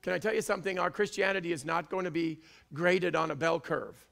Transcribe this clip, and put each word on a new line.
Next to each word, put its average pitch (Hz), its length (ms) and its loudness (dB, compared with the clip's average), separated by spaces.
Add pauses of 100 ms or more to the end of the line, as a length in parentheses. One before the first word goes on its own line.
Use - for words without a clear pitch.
Can 180 100 -2
I 180 60 0
tell 220 160 0
you 220 80 2
something? 190 360 -2
Our 180 120 2
Christianity 190 600 0
is 143 120 -6
not 165 240 -2
going 185 160 -2
to 180 60 -2
be 160 300 -2 (340)
graded 175 420 2
on 160 140 2
a 151 40 -2
bell 165 240 2
curve. 135 380 -4 (160)